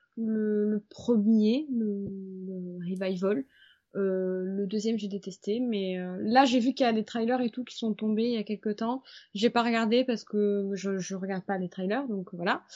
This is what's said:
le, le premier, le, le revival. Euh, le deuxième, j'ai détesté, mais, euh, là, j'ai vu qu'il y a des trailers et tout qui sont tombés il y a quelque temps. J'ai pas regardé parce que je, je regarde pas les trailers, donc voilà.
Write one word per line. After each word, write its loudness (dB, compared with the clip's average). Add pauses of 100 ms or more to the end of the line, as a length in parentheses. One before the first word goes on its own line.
(160)
le, 0
le 0
premier, 4
le, -2 (400)
le -8 (100)
revival. 0 (520)
Euh, 0
le -2
deuxième, 0
j'ai -4
détesté, -6
mais, -2
euh, -6
là, 6
j'ai 4
vu 2
qu'il 2
y 4
a 2
des 0
trailers 0
et 0
tout -8
qui -16
sont -2
tombés 0
il 2
y 0
a -2
quelque -4
temps. -4 (320)
J'ai 4
pas 2
regardé 4
parce -2
que 0
je, -2
je -6
regarde -4
pas -2
les -2
trailers, -2
donc -4
voilà. -2 (140)